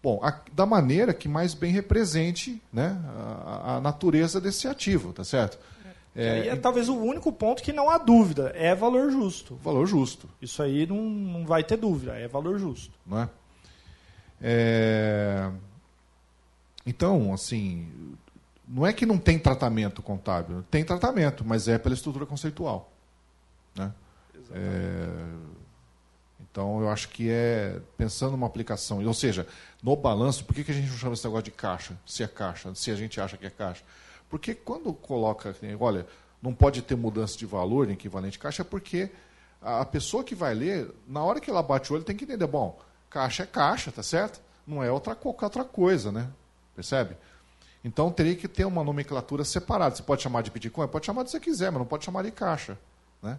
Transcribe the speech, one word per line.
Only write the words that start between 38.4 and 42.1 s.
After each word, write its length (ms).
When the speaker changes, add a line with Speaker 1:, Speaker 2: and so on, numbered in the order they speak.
Speaker 1:
é 20
porque 460
a, 200
a 40
pessoa 380
que 100
vai 200
ler, 360
na 160
hora 160
que 100
ela 120
bate 300
o 40
olho, 80
tem 120